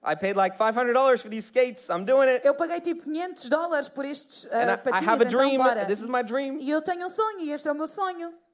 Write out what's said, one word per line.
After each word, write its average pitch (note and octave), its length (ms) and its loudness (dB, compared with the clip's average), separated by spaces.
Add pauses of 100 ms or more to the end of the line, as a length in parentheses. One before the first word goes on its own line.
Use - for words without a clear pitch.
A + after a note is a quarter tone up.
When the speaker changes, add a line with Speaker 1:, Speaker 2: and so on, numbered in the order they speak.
Speaker 1:
I D#3 120 -2
paid, F#3+ 220 -2
like, F#3+ 180 2
five A3 240 0
hundred B3 140 0
dollars C4 280 4
for A3 80 -14
these A3 180 -8
skates. B3 420 -2
I'm F3 160 -2
doing C4 240 4
it. B3+ 180 0
Speaker 2:
Eu C#4+ 60 6
paguei, E4 260 -2
tipo, E4+ 240 -6
quinhentos D#4 460 -8
dólares D#4 400 0
por C4+ 160 -8
estes, - 400 -10
Speaker 1:
And - 60 -20
Speaker 2:
ah, A#3 200 2
Speaker 1:
I, - 20 2
I F#3 40 0
Speaker 2:
patinhas, - 300 0
Speaker 1:
have A#3 160 4
a G#3+ 40 4
Speaker 2:
então G#3+ 120 2
Speaker 1:
dream. C4+ 180 4
Speaker 2:
bora. B3 280 4
Speaker 1:
This G3+ 140 -2
is A3 60 -10
my B3 180 0
dream. C4+ 380 -4
Speaker 2:
E C4+ 80 -4
eu D4+ 120 0
tenho F4 240 -6
um F#4 40 -6
sonho G#4+ 300 -2
e D4+ 120 -6
este D4 160 -6
é D4 40 0
o D4 40 -2
meu D#4 120 -6
sonho. F4 440 -6 (220)